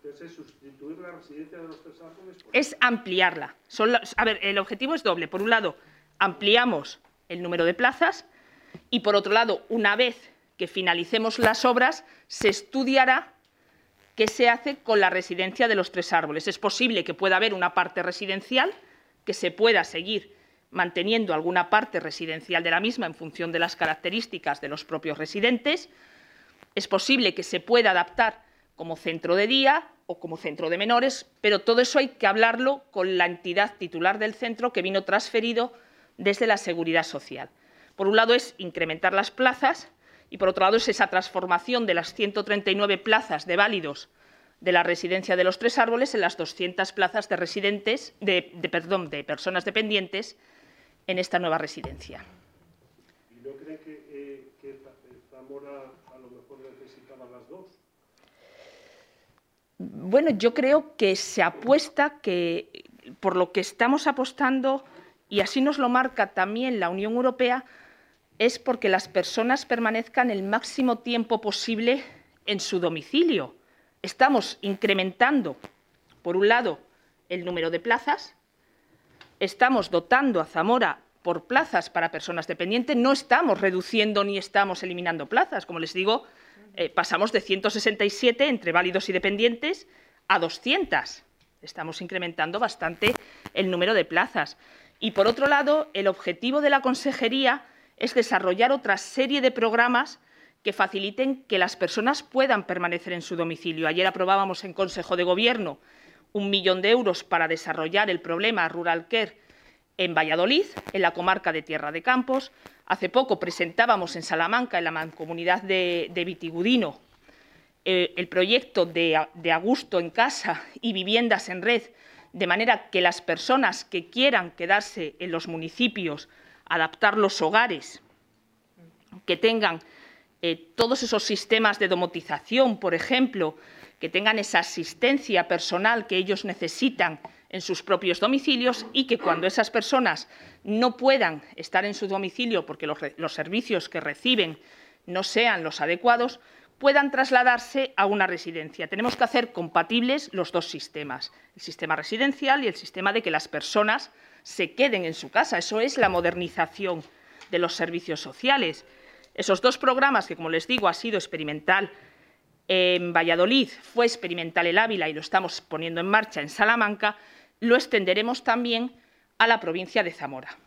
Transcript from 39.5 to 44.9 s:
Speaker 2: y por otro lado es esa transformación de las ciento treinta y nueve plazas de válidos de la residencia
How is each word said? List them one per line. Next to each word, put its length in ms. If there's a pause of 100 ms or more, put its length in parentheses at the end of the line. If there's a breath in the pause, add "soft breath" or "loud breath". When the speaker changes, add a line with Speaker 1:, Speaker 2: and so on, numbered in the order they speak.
Speaker 2:
y 80
por 100
otro 160
lado 140
es 100
esa 200
transformación 800
de 80
las 200
ciento 320
treinta 260
y 40
nueve 220
plazas 480
de 120
válidos 520 (520 soft breath)
de 100
la 100
residencia 540